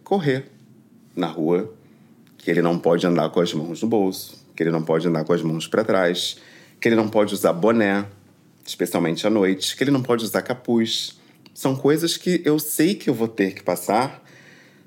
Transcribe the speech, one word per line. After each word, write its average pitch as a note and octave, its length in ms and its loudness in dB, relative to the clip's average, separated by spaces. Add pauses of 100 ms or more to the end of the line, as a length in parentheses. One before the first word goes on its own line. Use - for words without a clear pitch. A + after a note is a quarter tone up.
correr C#3+ 420 0 (680)
na F2 120 -2
rua, E2+ 460 -2 (640)
que - 120 -6
ele E2+ 120 2
não E2+ 180 2
pode E2+ 260 2
andar D#2+ 260 2
com - 100 0
as E2+ 120 0
mãos D#2+ 280 -6
no A2 60 -2
bolso, G2 580 -2 (100)
que - 80 -2
ele E2 80 0
não E2 120 0
pode D#2+ 240 0
andar D#2+ 180 0
com F2 80 0
as E2+ 80 0
mãos D#2+ 260 -4
pra - 160 0
trás, F#2 540 0 (420)
que - 80 0
ele A2+ 80 4
não A2+ 140 2
pode G#2 240 2
usar F#2 200 2
boné, G2+ 520 2 (600)
especialmente E2+ 600 -2
à G#2 40 2
noite, F#2+ 460 0
que - 80 -2
ele C#3 80 2
não C#3 100 2
pode A#2+ 220 0
usar G2+ 180 -2
capuz. - 760 -2 (360)
São - 220 -2
coisas D#3 420 0
que F3+ 280 -2
eu D3+ 140 4
sei D#3+ 360 0
que - 140 -4
eu C#3 40 2
vou A2+ 140 -2
ter F#2+ 260 -2
que - 100 -18
passar, G#2+ 600 -2 (640)